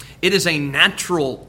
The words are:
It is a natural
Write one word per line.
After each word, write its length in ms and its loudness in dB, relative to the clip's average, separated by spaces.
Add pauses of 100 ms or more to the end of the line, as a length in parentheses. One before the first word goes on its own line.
(200)
It 140 2
is 140 0
a 100 0
natural 920 0